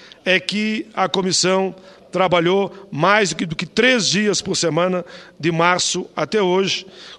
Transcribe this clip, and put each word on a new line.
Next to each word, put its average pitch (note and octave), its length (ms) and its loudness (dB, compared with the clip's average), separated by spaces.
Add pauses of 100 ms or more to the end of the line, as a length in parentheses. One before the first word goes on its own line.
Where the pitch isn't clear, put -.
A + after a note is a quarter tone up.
(260)
é F#3 160 2
que G#3+ 520 -4
a F#3+ 140 0
comissão F#3 680 0 (380)
trabalhou F3+ 800 0
mais F#3 420 2
do - 40 -8
que, - 100 -4
do D#3 120 -6
que - 80 -6
três A#3+ 420 2
dias G3 340 0
por F#3+ 140 -4
semana, E3+ 480 0 (340)
de D#3+ 140 -2
março F3 640 0
até F3+ 260 -2
hoje, F#3 460 0 (320)